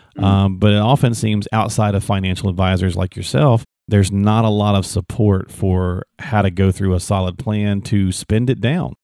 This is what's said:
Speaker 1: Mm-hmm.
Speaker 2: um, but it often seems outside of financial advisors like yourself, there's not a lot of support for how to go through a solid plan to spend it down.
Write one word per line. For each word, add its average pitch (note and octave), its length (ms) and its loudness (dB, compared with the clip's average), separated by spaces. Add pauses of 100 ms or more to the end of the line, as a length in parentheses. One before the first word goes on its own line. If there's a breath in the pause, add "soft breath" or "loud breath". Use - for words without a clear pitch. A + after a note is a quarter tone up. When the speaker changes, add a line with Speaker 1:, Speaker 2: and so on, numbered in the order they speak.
(160 soft breath)
Speaker 1:
Mm-hmm. G#2 80 -2
Speaker 2:
um, G2 340 2
but G#2 140 4
it G#2 60 2
often A#2+ 360 2
seems G#2+ 380 -2
outside G#2+ 420 0
of F#2+ 80 -2
financial F#2+ 460 -2
advisors F#2 480 0
like F#2 180 -4
yourself, C3 500 2 (220)
there's G2 240 4
not G#2+ 340 2
a A2 40 2
lot G#2 260 0
of F#2+ 100 0
support G2+ 640 0
for F2+ 540 -2 (160)
how G#2+ 240 0
to G2 80 2
go F#2+ 220 2
through F#2+ 220 0
a F2 60 0
solid F#2 380 -2
plan G#2 440 -2
to G2 280 0
spend A#2 400 -2
it B2 100 -4
down. B2 440 -2